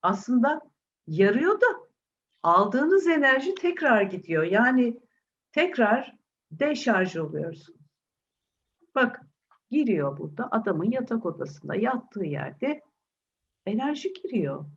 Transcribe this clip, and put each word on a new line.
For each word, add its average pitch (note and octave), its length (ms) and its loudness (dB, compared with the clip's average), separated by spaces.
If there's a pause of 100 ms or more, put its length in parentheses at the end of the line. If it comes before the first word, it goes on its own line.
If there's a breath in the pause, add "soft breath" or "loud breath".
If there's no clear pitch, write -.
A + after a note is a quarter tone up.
Aslında B3 600 0 (460)
yarıyor G#3+ 540 2
da B4 40 6 (760)
aldığınız B3 640 4
enerji C#4+ 480 2
tekrar D#4 460 2
gidiyor. E3+ 420 -2
Yani A#3+ 560 2 (520)
tekrar C4 680 0 (340)
deşarj G#3 640 0
oluyorsunuz. D#3 640 -8 (1160)
Bak B3+ 260 0 (480)
giriyor F3 480 0
burada D#3 340 -10
adamın G#3 400 0
yatak B3+ 340 -4
odasında D3+ 500 -8
yattığı A3 500 -4
yerde D3 560 -6 (840)
enerji C#4+ 480 -4
giriyor. D3+ 520 -4 (120)